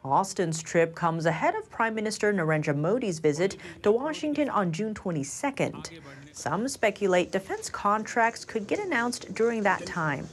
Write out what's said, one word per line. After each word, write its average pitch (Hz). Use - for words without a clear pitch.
Austin's 165
trip 165
comes 165
ahead 262
of 427
Prime 226
Minister 214
Narendra 156
Modi's 180
visit 160
to 208
Washington 294
on 190
June 208
twenty-second. -
Some 185
speculate 190
defense 370
contracts 220
could 208
get 320
announced 240
during 226
that 185
time. 151